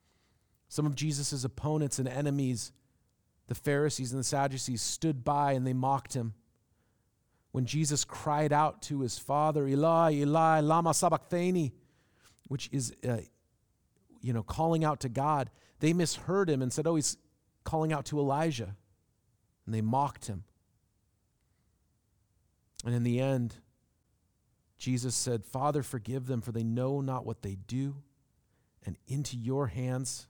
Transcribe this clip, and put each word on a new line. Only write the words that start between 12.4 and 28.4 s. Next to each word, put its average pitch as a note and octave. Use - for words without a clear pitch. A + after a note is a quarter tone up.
which C3+
is, C3
uh, A#2+
you B2
know, A2+
calling D#3+
out D3+
to C3+
God, C3+
they D#3
misheard F3
him C3+
and B2+
said, D#3
"Oh, E3
he's -
calling D#3+
out C#3+
to D3
Elijah." C#3
And A2
they A2
mocked C3
him. G2
And A#2+
in A#2+
the A#2+
end, B2+
Jesus B2+
said, A#2
"Father, C#3+
forgive B2
them, B2+
for A#2+
they A2+
know B2+
not C3
what A2+
they G2
do. C3+